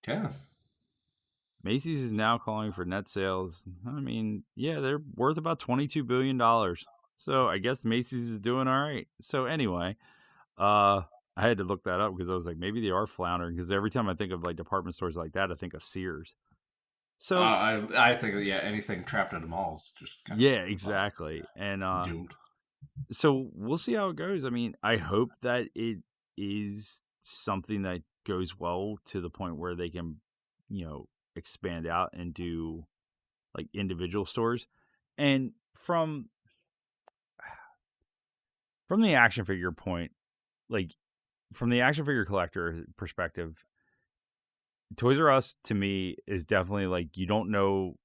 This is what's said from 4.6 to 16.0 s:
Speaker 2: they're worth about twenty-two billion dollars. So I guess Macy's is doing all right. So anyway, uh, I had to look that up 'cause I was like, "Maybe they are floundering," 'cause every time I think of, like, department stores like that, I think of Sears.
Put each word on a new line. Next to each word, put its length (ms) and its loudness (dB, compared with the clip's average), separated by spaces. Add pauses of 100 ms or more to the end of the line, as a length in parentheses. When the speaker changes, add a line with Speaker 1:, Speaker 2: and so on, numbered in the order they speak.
Speaker 2:
they're 240 -2 (140)
worth 200 2
about 220 -2
twenty-two 460 0
billion 340 2
dollars. 460 4 (320)
So 320 2
I 100 2
guess 260 0
Macy's 460 0
is 100 -4
doing 280 2
all 120 2
right. 280 -4 (120)
So 260 -2
anyway, 500 0 (600)
uh, 460 6 (340)
I 100 4
had 120 6
to 60 0
look 200 -2
that 160 0
up 160 0
'cause 120 -4
I 60 0
was 120 -2
like, 100 -6
"Maybe 240 -2
they 100 2
are 160 2
floundering," 500 -2
'cause 140 -4
every 200 2
time 180 0
I 60 0
think 180 -4
of, 120 -6
like, 120 -2
department 400 -4
stores 200 -4
like 160 -6
that, 200 0
I 20 -4
think 180 -10
of 120 -14
Sears. 520 -6 (840)